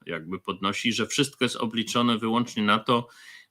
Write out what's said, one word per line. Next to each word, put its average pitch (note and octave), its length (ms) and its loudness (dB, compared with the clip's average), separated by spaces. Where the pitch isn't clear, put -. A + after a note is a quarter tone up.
jakby E2 340 -6
podnosi, G2 540 -2
że A2 140 0
wszystko - 380 0
jest A#2+ 100 0
obliczone A#2 600 0
wyłącznie A2+ 460 0
na G#2 160 4
to, A#2+ 280 2